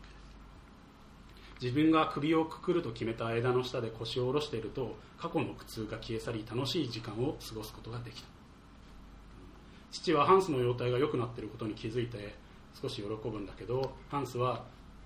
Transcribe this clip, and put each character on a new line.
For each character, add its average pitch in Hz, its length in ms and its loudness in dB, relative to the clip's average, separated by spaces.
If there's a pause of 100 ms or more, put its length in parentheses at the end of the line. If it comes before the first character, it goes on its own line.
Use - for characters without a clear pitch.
け - 1600 -16
で 123 60 2
す。 - 20 -
自 - 0 -
分 156 160 8
が 156 240 8
首 156 220 4
を 160 100 6
く - 160 -10
く 175 120 2
る 170 100 4
と 117 80 -2
決 117 140 -4
め 117 100 0
た 117 200 0
枝 120 180 4
の 127 100 6
下 127 180 -2
で 113 80 -2
腰 117 300 -4
を 123 60 4
下 131 80 2
ろ 147 80 4
し - 80 -4
て 117 80 -2
い 107 40 -2
る 107 80 -4
と、 120 260 -4 (260)
過 170 100 -2
去 165 80 2
の 101 140 0
苦 - 120 -12
痛 110 200 -6
が 101 140 -4
消 113 180 -4
え - 20 0
去 123 120 -4
り、 107 180 -2
楽 123 160 0
し 175 160 0
い 120 80 0
時 113 100 -4
間 107 140 -8
を 135 240 0 (100)
過 113 60 -10
ご 110 100 -6
す - 80 -10
こ - 120 -12
と 117 80 -8
が 123 80 -6
で 120 100 -8
き - 140 -12
た。 - 40 -18 (1600)
父 - 220 2
は 143 120 8
ハ 185 120 10
ン 190 40 10
ス 175 100 2
の 131 60 4
容 123 160 4
体 123 160 0
が 123 80 2
良 147 100 6
く 139 100 0
な 113 80 2
っ 117 40 -4
て - 120 -8
い - 20 -6
る 104 60 -6
こ - 100 -12
と 113 80 -4
に 104 80 -4
気 120 120 -6
づ 117 140 0
い 113 60 0
て 104 260 -8 (480)
少 131 80 -2
し - 60 -6
喜 104 80 -6
ぶ 107 360 -4
ん 101 60 -4
だ - 80 -10
け 101 120 -12
ど、 127 280 0 (160)
ハ 143 100 -2
ン 131 60 -2
ス 120 140 -4
は 123 240 0 (420)